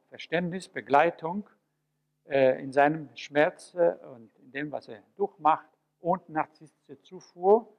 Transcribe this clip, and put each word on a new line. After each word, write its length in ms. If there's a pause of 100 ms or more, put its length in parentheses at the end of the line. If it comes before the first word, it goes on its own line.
Verständnis, 600
Begleitung, 800 (800)
äh, 340
in 100
seinem 420
Schmerz, 600
äh, 200 (200)
und 220
in 160
dem, 200
was 160
er 140 (140)
durchmacht 520 (320)
und 280
narzisstische 760
Zufuhr 760